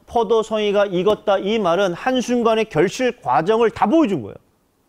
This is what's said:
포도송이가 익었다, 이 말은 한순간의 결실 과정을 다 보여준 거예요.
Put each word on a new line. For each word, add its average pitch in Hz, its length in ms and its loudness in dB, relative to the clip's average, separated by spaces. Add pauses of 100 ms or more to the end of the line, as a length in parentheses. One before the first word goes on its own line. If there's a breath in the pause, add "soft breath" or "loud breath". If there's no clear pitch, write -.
포도송이가 214 800 0
익었다, 196 500 0
이 202 220 -2
말은 185 340 0
한순간의 233 800 -2
결실 196 500 0
과정을 185 500 0
다 - 160 -2
보여준 208 360 2
거예요. 98 120 -14 (540)